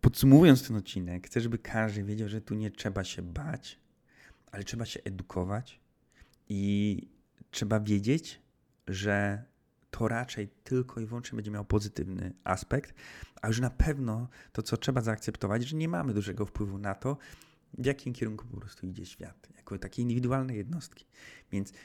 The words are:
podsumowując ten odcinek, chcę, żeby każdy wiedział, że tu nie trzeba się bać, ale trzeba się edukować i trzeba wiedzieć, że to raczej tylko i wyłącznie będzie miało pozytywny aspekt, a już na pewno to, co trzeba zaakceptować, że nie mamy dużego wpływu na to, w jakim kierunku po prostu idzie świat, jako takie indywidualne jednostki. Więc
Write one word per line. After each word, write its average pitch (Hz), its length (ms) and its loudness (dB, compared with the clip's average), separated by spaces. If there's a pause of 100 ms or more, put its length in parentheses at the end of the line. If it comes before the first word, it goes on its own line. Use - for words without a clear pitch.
podsumowując 139 680 10
ten 110 80 -2
odcinek, 90 500 -6
chcę, - 140 -2
żeby 117 180 -2
każdy 107 460 -2
wiedział, 107 240 -4
że 107 120 -6
tu - 140 -6
nie 107 160 -2
trzeba 101 340 -4
się - 180 -10
bać, 90 560 -8 (720)
ale 101 120 -8
trzeba 117 200 -6
się - 200 -10
edukować 95 760 -6 (680)
i 101 600 0 (420)
trzeba 107 300 0
wiedzieć, 104 640 0 (440)
że 101 580 0 (460)
to 113 180 0
raczej 117 400 -4 (160)
tylko 127 360 -2
i 110 60 -6
wyłącznie 117 300 -8
będzie 104 140 -6
miało 104 140 -6
pozytywny 95 680 -2 (120)
aspekt, - 500 -2 (480)
a 110 60 -2
już 113 120 2
na 123 100 0
pewno 123 580 0 (240)
to, - 100 -4
co - 140 -2
trzeba 131 240 0
zaakceptować, 110 680 -2
że 156 80 -4
nie 160 120 -2
mamy 165 260 -2
dużego 101 320 -2
wpływu 98 320 -6
na 101 160 -4
to, 139 240 -4 (600)
w 123 80 -2
jakim 135 260 -2
kierunku 110 340 -6
po 117 100 -12
prostu 104 300 -12
idzie 92 200 -10
świat, - 500 -18
jako - 220 -12
takie - 240 -6
indywidualne 123 540 0
jednostki. 123 500 -8 (460)
Więc 98 200 -2 (120)